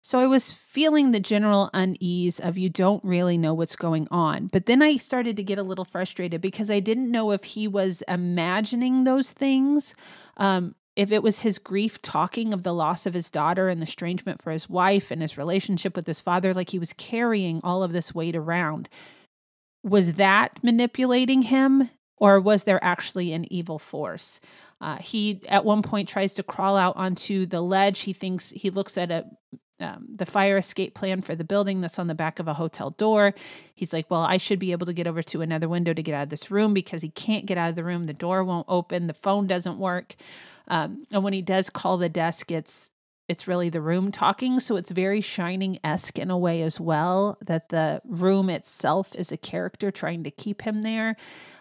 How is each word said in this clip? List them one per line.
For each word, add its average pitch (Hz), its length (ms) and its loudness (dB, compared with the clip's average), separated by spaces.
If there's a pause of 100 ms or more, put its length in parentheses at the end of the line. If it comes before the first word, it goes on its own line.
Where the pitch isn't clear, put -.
So 254 180 2
I 254 60 6
was 262 260 4
feeling 302 580 4
the 220 80 4
general 208 540 4
unease 180 640 0
of 175 200 -4
you 185 100 0
don't 190 340 2
really 175 360 2
know 160 160 2
what's 165 200 -2
going 160 360 0
on. 165 380 0
But 185 180 0
then 254 160 6
I 302 160 4
started 240 380 -4
to 202 60 -6
get 196 160 -4
a 202 40 -4
little 185 240 -6
frustrated 175 560 -4
because 202 280 -4
I 208 80 4
didn't 226 320 0
know 220 200 2
if 196 140 0
he 214 220 -6
was 190 400 0
imagining 190 1000 0
those 262 280 2
things, 277 640 2 (420)
um, 185 380 0 (200)
if 202 160 2
it 214 120 4
was 214 180 2
his 214 180 0
grief 202 440 -4
talking 220 500 -2
of 180 120 -4
the 175 100 0
loss 165 320 0
of 180 80 -2
his 175 160 -4
daughter 180 400 2
and 170 100 -2
the 156 60 -4
estrangement 175 560 -6
for 160 100 -6
his 160 160 -6
wife 190 420 2
and 160 120 -4
his 147 160 -6
relationship 180 580 -2
with 175 100 -6
his 165 140 -6
father, 185 320 0
like 180 160 -2
he 185 100 -6
was 170 140 -6
carrying 208 720 -2
all 180 180 0
of 175 100 -2
this 175 220 -4
weight 170 220 -4
around. 165 540 -2 (920)
Was 185 300 4
that 196 500 4
manipulating 247 800 2
him, 269 460 4 (300)
or 196 200 8
was 202 260 4
there 190 200 2
actually 175 480 -2
an 165 200 -4
evil 170 260 -6
force? - 600 -8 (420)
Uh, 156 160 -6
he, 208 520 -4
at 196 160 4
one 214 160 4
point, 202 280 -2
tries 196 260 0
to 196 80 -6
crawl 196 340 0
out 185 200 4
onto 185 500 -2
the 175 140 -4
ledge. 190 400 2
He 196 120 -6
thinks, 185 380 -6
he 202 180 -6
looks 190 300 -4
at 175 140 -2
a, 165 120 -4 (540)
um, - 340 -12
the 190 140 -6
fire 196 300 4
escape - 400 -2
plan 190 240 -4
for 185 160 -6
the 165 80 -6
building 196 360 0
that's 175 200 -6
on 175 80 -4
the 160 80 -4
back 160 240 -4
of 160 80 -6
a 151 60 -4
hotel 160 360 -6
door. 208 420 4 (420)
He's - 180 -6
like, 160 180 -4
"Well, 165 120 2
I 185 160 4
should 196 200 0
be 180 140 -2
able 175 140 -2
to 175 60 -4
get 170 140 -4
over 165 160 -2
to 160 180 -4
another 160 280 0
window 170 240 0
to 160 100 -2
get 156 140 -2
out 143 80 -2
of 143 60 -8
this 151 200 -10
room," 208 240 4
because 175 280 -2
he 160 80 -8
can't 214 360 -4
get 185 120 0
out 170 100 0
of 170 80 -4
the 170 80 -4
room. 175 220 -4
The 151 60 -6
door 180 300 0
won't 180 260 -2
open. 175 380 -2
The 160 80 -4
phone 202 320 0
doesn't 180 320 -2
work. 180 380 -4 (500)
Um, 165 460 -4
and 202 100 0
when 196 100 -2
he 190 100 -4
does 190 280 0
call 180 260 -2
the 175 120 0
desk, 165 420 -4
it's, - 400 -8 (380)
it's - 180 -6
really 180 220 0
the 160 120 -2
room 180 300 0
talking. 254 480 0
So 233 160 -2
it's 185 160 -4
very 190 300 0
Shining-esque 185 960 -4
in 185 120 -4
a 180 80 0
way 170 240 0
as 160 180 -4
well, 180 600 0
that 165 280 -4
the 156 360 0
room 190 460 2
itself - 640 -2
is - 160 -8
a 156 60 -6
character 180 560 -6
trying 165 320 -6
to - 80 -8
keep - 300 -8
him 214 200 -4
there. 220 320 -2 (460)